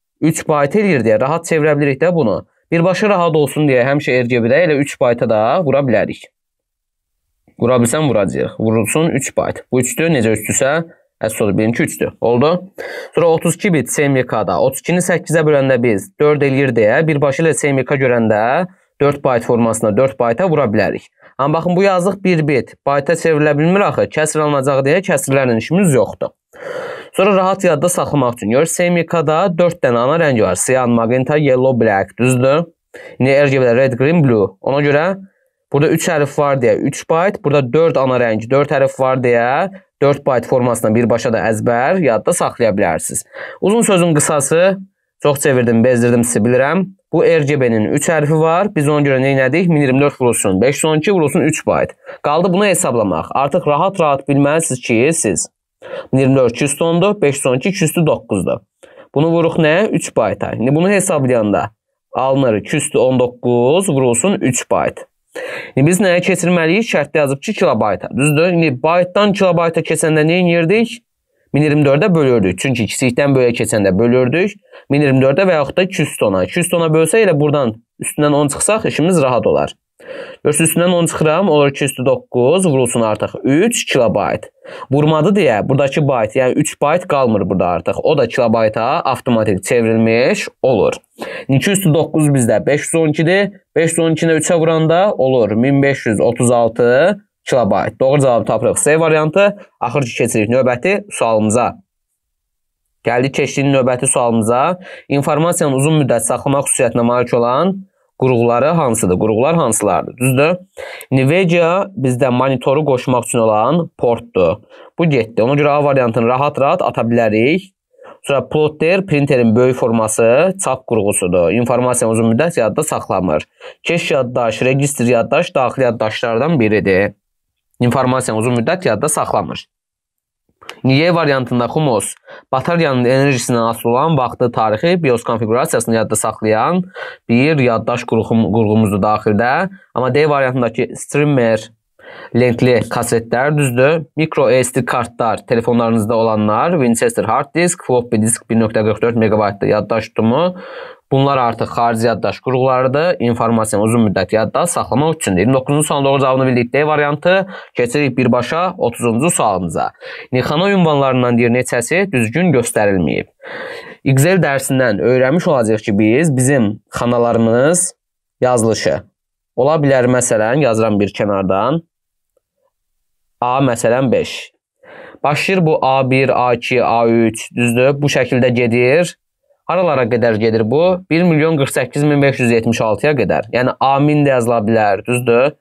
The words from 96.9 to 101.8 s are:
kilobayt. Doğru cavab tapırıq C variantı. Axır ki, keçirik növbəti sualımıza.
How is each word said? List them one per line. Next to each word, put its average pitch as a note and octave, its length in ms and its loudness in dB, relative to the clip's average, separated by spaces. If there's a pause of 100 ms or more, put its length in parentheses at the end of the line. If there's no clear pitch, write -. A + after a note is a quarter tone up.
kilobayt. G#2+ 540 0
Doğru C3+ 220 2
cavab A#2+ 260 2
tapırıq A2+ 360 -2
C D3+ 160 2
variantı. D#3+ 580 0 (220)
Axır A#2+ 220 -2
ki, A#2 160 -6
keçirik A2+ 320 0
növbəti C3 640 0
sualımıza. A2 640 0 (1300)